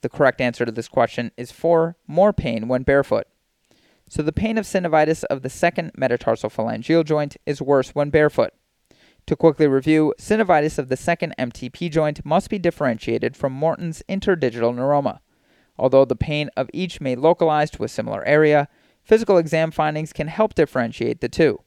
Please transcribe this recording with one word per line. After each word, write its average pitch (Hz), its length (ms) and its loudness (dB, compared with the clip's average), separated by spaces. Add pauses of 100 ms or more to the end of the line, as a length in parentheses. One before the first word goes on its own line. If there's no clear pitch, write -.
The 123 80 -4
correct 135 300 2
answer 123 260 -2
to 117 60 -6
this 113 160 -8
question 117 480 -2
is 123 160 -12
four, 165 540 0
more 190 260 2
pain 117 360 -4
when 127 160 -2
barefoot. 139 420 2 (800)
So - 140 -6
the 151 100 -2
pain 220 280 -2
of 196 60 -6
synovitis 165 600 2
of 135 160 -4
the 135 80 -8
second 170 480 -4
metatarsal 120 540 -2
phalangeal 113 520 -2
joint 151 340 -2 (100)
is 147 120 -4
worse 135 360 2
when 147 160 -2
barefoot. 147 420 2 (720)
To - 100 -2
quickly 156 300 4
review, 147 540 2
synovitis 180 580 0
of 131 120 -6
the 131 80 -2
second 170 420 -4
M 123 120 -4
T 123 200 -14
P 175 180 -8
joint 151 340 -2
must 160 280 -2
be 208 80 -4
differentiated 127 760 -2
from 135 180 -4
Morton's 160 540 -4
interdigital 123 680 0
neuroma. 135 460 -2 (540)
Although 131 300 4
the 127 100 -2
pain 147 400 -4
of 135 160 -4
each 180 300 -6
may 131 140 -2
localize 151 560 2
to - 120 -8
a 107 40 -4
similar 110 400 -6
area, 147 400 4 (340)
physical 220 380 4
exam 160 320 0
findings 156 420 -4
can 151 140 -6
help 214 260 -2
differentiate 120 680 -2
the 117 100 -4
two. 143 380 2